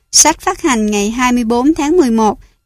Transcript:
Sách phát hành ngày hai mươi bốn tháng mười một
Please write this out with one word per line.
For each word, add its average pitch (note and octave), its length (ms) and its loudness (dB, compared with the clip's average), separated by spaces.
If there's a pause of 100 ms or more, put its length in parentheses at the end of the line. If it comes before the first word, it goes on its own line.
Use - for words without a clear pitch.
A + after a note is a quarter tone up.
(120)
Sách - 300 0
phát F#4 200 -6
hành A3 300 0
ngày G#3 200 -2
hai B3 200 -2
mươi A#3+ 120 -2
bốn A#3+ 300 0
tháng D#4 240 0
mười C4 140 2
một A3+ 280 0 (260)